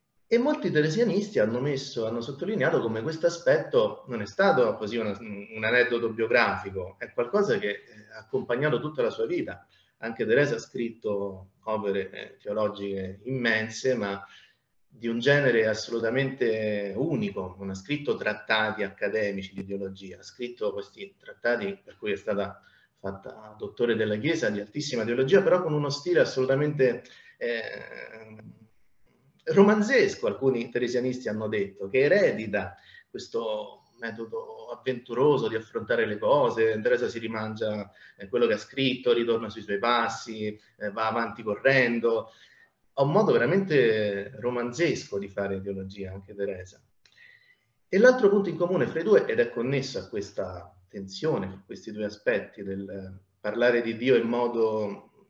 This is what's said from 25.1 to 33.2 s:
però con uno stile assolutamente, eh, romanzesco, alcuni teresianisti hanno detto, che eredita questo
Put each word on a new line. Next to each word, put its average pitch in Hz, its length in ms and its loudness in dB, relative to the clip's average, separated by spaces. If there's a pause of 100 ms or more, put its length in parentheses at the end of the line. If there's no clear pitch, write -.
però 180 200 4
con 160 120 -2
uno 147 160 0
stile 165 300 0
assolutamente, 131 840 2 (340)
eh, 110 1200 -10 (840)
romanzesco, 208 840 4
alcuni 120 420 2
teresianisti 123 600 -2
hanno 107 180 -4
detto, 98 400 -4
che 131 140 2
eredita 110 760 2 (340)
questo 107 920 -8